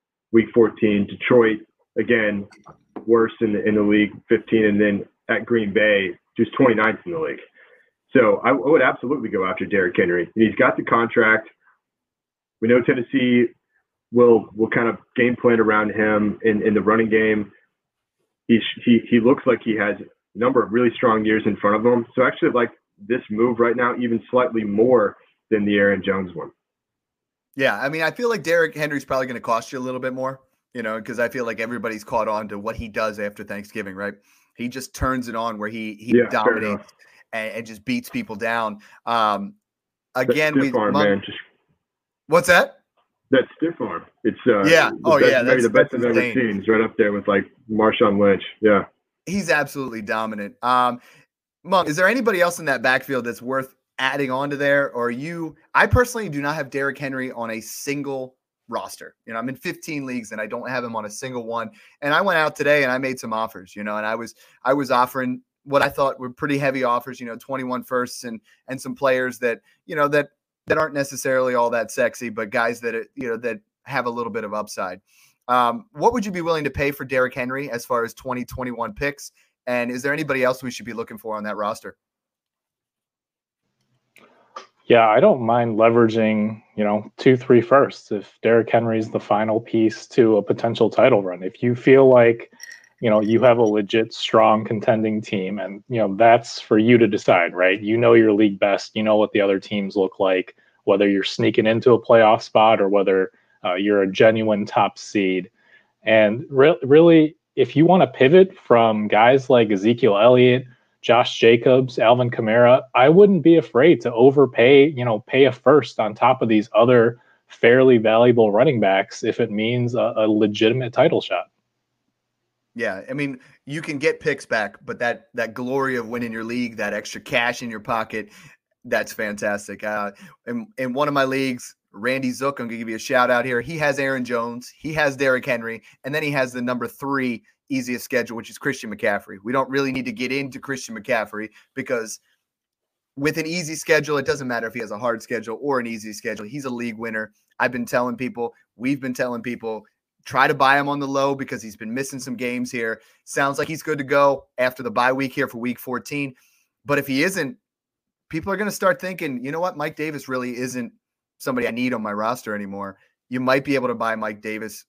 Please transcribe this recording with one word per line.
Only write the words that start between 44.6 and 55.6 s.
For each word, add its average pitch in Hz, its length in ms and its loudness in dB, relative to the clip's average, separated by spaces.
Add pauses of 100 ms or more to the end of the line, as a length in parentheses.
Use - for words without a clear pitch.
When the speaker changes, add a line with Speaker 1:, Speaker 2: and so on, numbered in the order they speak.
Speaker 2:
Yeah. 156 280 4
Speaker 1:
the - 120 -10
Speaker 2:
Oh, 156 160 4
Speaker 1:
best, - 120 6
Speaker 2:
yeah, 127 100 2
Speaker 1:
maybe 127 200 2
Speaker 2:
that's, - 20 2
Speaker 1:
the 113 60 2
best 117 220 4
Speaker 2:
that's 123 140 -4
Speaker 1:
I've 117 60 0
ever 113 100 2
Speaker 2:
insane. 120 120 -2 (180)
Speaker 1:
seen. 98 80 -4
It's 95 100 -4
right 110 100 4
up 110 180 -2
there 104 140 2
with, 101 160 -4
like, 98 240 0 (180)
Marshawn 107 480 2
Lynch. 101 260 2 (180)
Yeah. 104 240 4 (400)
Speaker 2:
He's 175 240 -6
absolutely 139 520 -2
dominant. 110 640 -6
Um, 123 380 2 (640)
Monk, 180 240 0
is 151 80 -4
there 185 100 2
anybody 220 320 0
else 175 200 0
in 165 60 -10
that 131 160 -2
backfield 131 440 -2
that's 117 160 -10
worth 131 340 -8 (240)
adding 135 320 -2
on 139 200 -4
to 143 40 -6
there? 143 360 0
Or 120 200 -4
you, 156 440 -10 (180)